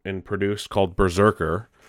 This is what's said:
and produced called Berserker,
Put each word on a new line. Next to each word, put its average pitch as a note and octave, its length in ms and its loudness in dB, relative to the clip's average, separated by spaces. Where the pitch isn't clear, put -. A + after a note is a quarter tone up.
and F#2+ 220 -8
produced G2+ 460 -4
called F#2+ 260 0
Berserker, F#2+ 720 2